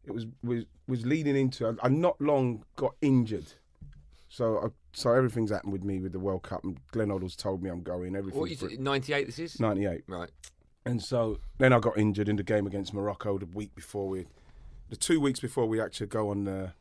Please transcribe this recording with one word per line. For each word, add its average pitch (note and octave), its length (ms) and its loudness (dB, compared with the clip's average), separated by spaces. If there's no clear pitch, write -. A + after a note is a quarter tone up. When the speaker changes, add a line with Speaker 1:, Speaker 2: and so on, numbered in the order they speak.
Speaker 1:
it - 80 -10
was, A2+ 140 -6
was, A#2 200 -2
was A#2+ 180 -2
leading C#3+ 300 2
into, B2+ 320 2
I, A#2 200 0
I - 20 6
not E3 320 4
long C3 440 2
got C3 240 0
injured. A#2+ 520 4
So A2 300 0
I, - 80 -2
so - 200 0
everything's A#2+ 380 4
happened G2 220 -2
with F#2 100 -4
me F#2+ 180 -2
with F#2 120 -4
the F#2 80 -6
World F#2 240 -2
Cup. F2+ 180 -6
And F#2 160 -6
Glenn A2 160 0
Hoddle's F#2 260 -4
told F#2+ 300 -4
me F#2+ 60 -4
I'm F2 120 -8
going. F2+ 320 -6
Everything's G2 260 -4
Speaker 2:
What E3 120 -4
is C#3+ 80 -10
Speaker 1:
br- F#2+ 80 -6
Speaker 2:
it, B2+ 120 -10
ninety-eight C#3 460 0
this - 140 -10
is? E3 180 -10
Speaker 1:
Ninety-eight. G2 480 0
Speaker 2:
Right. F2 240 -8
Speaker 1:
And A#2+ 160 -2
so A2+ 360 0
then C3 140 8
I A#2+ 80 8
got A2 180 2
injured G#2 300 4
in G#2 80 4
the G2 80 -2
game G#2 220 2
against G2 280 -4
Morocco G2 440 -2
the F#2+ 80 -6
week G2 280 -10
before G2 340 -6
we, F#2 180 -4
the - 60 -8
two E3 240 2
weeks C#3 200 2
before B2 260 0
we A2 140 2
actually G#2 280 -4
go G#2+ 220 0
on G2+ 140 -2
the F#2+ 360 -4